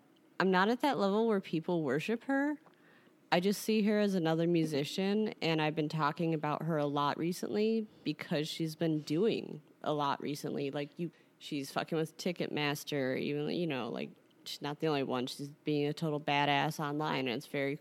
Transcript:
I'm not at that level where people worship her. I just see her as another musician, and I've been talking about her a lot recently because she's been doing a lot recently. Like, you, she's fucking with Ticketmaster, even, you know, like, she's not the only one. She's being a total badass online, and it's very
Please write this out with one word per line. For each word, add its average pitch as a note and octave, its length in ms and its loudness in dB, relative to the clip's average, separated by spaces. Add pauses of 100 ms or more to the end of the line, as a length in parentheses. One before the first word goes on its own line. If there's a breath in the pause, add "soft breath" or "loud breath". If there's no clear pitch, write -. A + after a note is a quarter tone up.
(400)
I'm F#3 100 4
not F#3 180 6
at A#3+ 120 0
that C#4 180 2
level G3+ 300 2
where G#3 100 2
people E3+ 460 0
worship D3+ 400 0
her. C#4 320 0 (720)
I E3+ 80 6
just G3 240 0
see A3 200 2
her G#3 180 4
as G3+ 160 4
another E3 320 2
musician, F3 920 2
and D#3+ 220 2
I've D#3 140 0
been D3+ 120 0
talking D#3+ 460 0
about D3+ 300 -2
her D#3+ 140 0
a D3 80 2
lot C#3+ 300 2
recently G#3+ 720 0 (160)
because D3+ 460 -2
she's D#3+ 260 -4
been D#3 280 0
doing D#3 580 0 (240)
a D3+ 80 0
lot C#3+ 280 0
recently. C#3+ 520 -4
Like, D3 240 -6
you, F3 160 -4 (260)
she's C#3 320 -6
fucking - 260 -2
with D#3+ 220 -2
Ticketmaster, D3 1000 -2
even, D3 300 -2
you E3+ 180 0
know, B2 200 -2
like, - 220 -6 (320)
she's - 180 -10
not D3 200 -6
the D#3+ 80 0
only C#3+ 160 2
one. B2 240 -2
She's C#3+ 200 -8 (160)
being D3 220 2
a D3 60 0
total D3+ 260 -2
badass D3 600 2
online, D3 480 -2
and A#2 80 0
it's C#3+ 100 -6
very C#3 340 -2